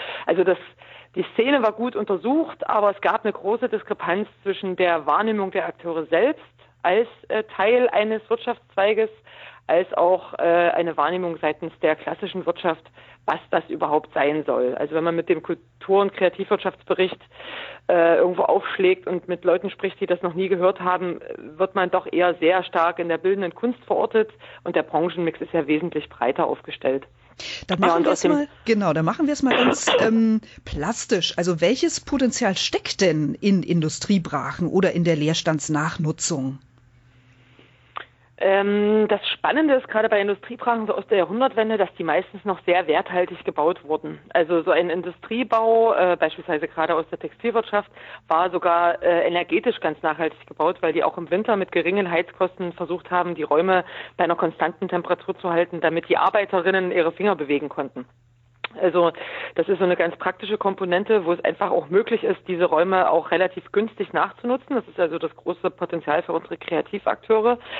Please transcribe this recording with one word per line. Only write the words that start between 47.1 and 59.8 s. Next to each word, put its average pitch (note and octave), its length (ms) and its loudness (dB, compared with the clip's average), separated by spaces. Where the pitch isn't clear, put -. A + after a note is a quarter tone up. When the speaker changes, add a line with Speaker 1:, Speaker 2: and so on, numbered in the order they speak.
Speaker 1:
Textilwirtschaft, G#3 720 -4
war E3+ 240 2
sogar, E3+ 500 2
äh, F3 240 2
energetisch E3+ 540 0
ganz D3+ 220 -4
nachhaltig D#3 460 -4
gebaut, F3 340 -2
weil E3 100 2
die D3+ 140 0
auch D#3 120 -4
im E3+ 140 -10
Winter G#3+ 240 0
mit F#3+ 160 -2
geringen F3 400 0
Heizkosten F3 640 -2
versucht F3 360 -8
haben, F3 260 0
die D#3 80 -6
Räume F3+ 420 2
bei F3+ 80 2
einer E3+ 100 0
konstanten E3+ 540 -2
Temperatur F3 500 -4
zu F#3 100 -4
halten, E3+ 300 0
damit E3 300 0
die F3 80 2
Arbeiterinnen F#3 720 2
ihre E3 220 2
Finger F#3+ 240 0
bewegen C#3+ 320 -2
konnten. C#3 360 -8
Also E3+ 300 4
das F3 140 0
ist F#3 80 2
so F#3 80 0